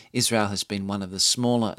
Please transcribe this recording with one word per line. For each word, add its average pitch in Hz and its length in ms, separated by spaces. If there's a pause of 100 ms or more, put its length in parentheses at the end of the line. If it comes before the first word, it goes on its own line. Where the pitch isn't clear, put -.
(120)
Israel 117 360
has 98 180
been 98 200
one 101 160
of 95 80
the 92 120
smaller 120 580